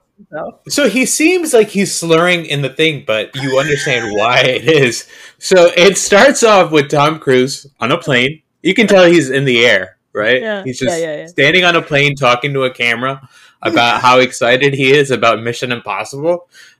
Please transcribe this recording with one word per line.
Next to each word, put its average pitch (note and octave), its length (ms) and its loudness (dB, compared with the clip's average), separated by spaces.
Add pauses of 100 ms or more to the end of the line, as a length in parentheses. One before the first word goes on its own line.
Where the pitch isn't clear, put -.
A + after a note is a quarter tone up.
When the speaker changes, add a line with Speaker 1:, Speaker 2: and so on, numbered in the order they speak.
(180)
Speaker 1:
himself? F#3 520 -16
Speaker 2:
So C#4+ 200 0
he A#3+ 160 -2
seems E4 480 0
like A3 160 4
he's G3 240 -2
slurring E3+ 540 -2
in C#3+ 160 -4
the C3+ 60 -4
thing, D#3 360 -4
but G#2+ 300 -4
you C3 240 -2
understand C#3 560 -4
why A#2+ 260 0
it B2+ 260 -2
is. C#3 400 0 (300)
So F3 400 4
it F#3 220 2
starts B3 420 2
off G3 300 4
with C#3+ 180 0
Tom D3+ 300 0
Cruise C3 480 0 (120)
on A#2 120 -4
a D3 80 0
plane. C#3 420 -2 (220)
You E3+ 100 0
can A3 140 2
tell F#3+ 180 6
he's E3 240 4
in C3+ 160 -2
the A#2+ 200 2
air, G2 320 0 (160)
right? A#2 280 -2
Speaker 1:
Yeah, G#3 220 -6
Speaker 2:
He's B2+ 180 -10
Speaker 1:
yeah, C3 80 -4
Speaker 2:
just E3 120 -4
Speaker 1:
yeah, D#3+ 160 -6
yeah. D#3+ 100 -16
Speaker 2:
standing E3 360 0
on F3 120 2
a E3 80 0
plane C#3+ 320 0
talking C#3 380 0
to C3+ 100 -2
a B2+ 100 -4
camera B2 480 -4 (400)
about A2+ 400 0
how B2+ 180 4
excited B2+ 540 0
he C3+ 180 0
is C#3 200 2
about A2+ 320 0
Mission A#2+ 300 -8
Impossible, C#3 760 -6 (320)